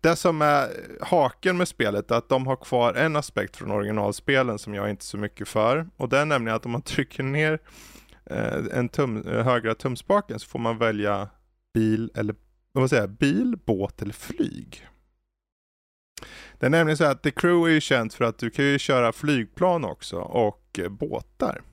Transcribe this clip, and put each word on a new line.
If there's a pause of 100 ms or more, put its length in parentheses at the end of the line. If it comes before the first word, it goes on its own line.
Det
som
är (320)
haken
med
spelet
är
att
de
har
kvar
en
aspekt
från
originalspelen
som
jag
inte
är
så
mycket
för.
Och
det
är
nämligen
att
om
man
trycker
ner, (680)
eh,
en
tum-,
eh,
högra
tumspaken
så
får
man
välja (440)
bil
eller, (360)
vad
säger
jag,
bil,
båt
eller
flyg. (1700)
Det
är
nämligen
så
att
The
Crew
är
ju
känt
för
att
du
kan
ju
köra
flygplan
också
och,
eh,
båtar. (120)